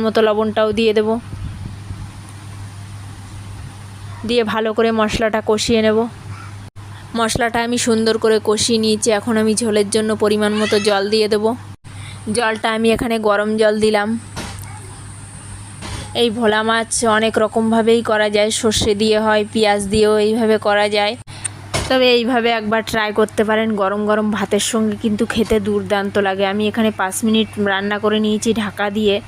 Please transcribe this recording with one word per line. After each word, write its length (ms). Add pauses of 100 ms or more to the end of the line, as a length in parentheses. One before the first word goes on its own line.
মতো 160
লবণটাও 500
দিয়ে 220
দেব, 160 (3250)
দিয়ে 180
ভালো 300
করে 180
মশলাটা 560
কষিয়ে 340
নেব। 160 (1200)
মশলাটা 480
আমি 160
সুন্দর 380
করে 260
কষিয়ে 360
নিয়েছি। 320
এখন 260
আমি 180
ঝোলের 340
জন্য 260
পরিমাণ 380
মতো 260
জল 300
দিয়ে 180
দেব। 180 (920)
জলটা 380
আমি 180
এখানে 280
গরম 380
জল 220
দিলাম। 300 (2000)
এই 80
ভোলা 340
মাছ 280 (260)
অনেক 200
রকমভাবেই 680
করা 260
যায়, 220
সর্ষে 440
দিয়ে 240
হয়, 260
পেঁয়াজ 420
দিয়েও 300
এইভাবে 400
করা 320
যায়। 260 (720)
তবে 220
এইভাবে 400
একবার 320
ট্রাই 300
করতে 300
পারেন, 320
গরম 300
গরম 260
ভাতের 400
সঙ্গে 300
কিন্তু 240
খেতে 340
দুর্দান্ত 580
লাগে। 300
আমি 200
এখানে 240
পাঁচ 320
মিনিট 240 (240)
রান্না 280
করে 200
নিয়েছি 340
ঢাকা 360
দিয়ে। 260 (120)